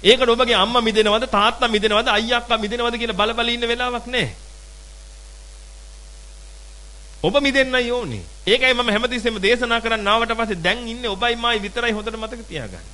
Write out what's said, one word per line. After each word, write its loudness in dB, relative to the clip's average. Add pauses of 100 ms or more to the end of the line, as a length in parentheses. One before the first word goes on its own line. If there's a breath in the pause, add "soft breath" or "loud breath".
ඒකට 6
ඔබගේ 4
අම්මා 2
මිදෙනවද, 2
තාත්තා 2
මිදෙනවද, 2
අයියා 2
අක්කා 0
මිදෙනවද -2
කියලා -4
බල 2
බල -2
ඉන්න -2
වෙලාවක් -2
නෑ. -2 (3000)
ඔබ 2
මිදෙන්නයි 2
ඕනේ. -4 (220)
ඒකයි 2
මම -2
හැමතිස්සෙම -2
දේශනා 2
කරන්න -2
ආවට 2
පස්සේ -4
දැන් 0
ඉන්නේ -6
ඔබයි -2
මායි 0
විතරයි -4
හොඳට -6
මතක -10
තියාගන්න. -12